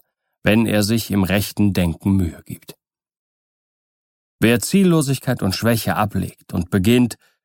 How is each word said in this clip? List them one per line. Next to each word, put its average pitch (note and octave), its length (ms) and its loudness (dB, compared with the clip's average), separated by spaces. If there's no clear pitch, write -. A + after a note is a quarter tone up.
wenn G#2+ 240 2
er G#2 160 0
sich G#2+ 300 -2
im G2 120 2
rechten G2+ 500 0
Denken F2+ 400 0
Mühe F2+ 300 -2
gibt. - 320 -18
Wer A#2 200 2
Ziellosigkeit D#3 840 0
und G2 120 -2
Schwäche A2 400 -2
ablegt F#2+ 580 -6
und F#2 180 -4
beginnt, A2+ 440 2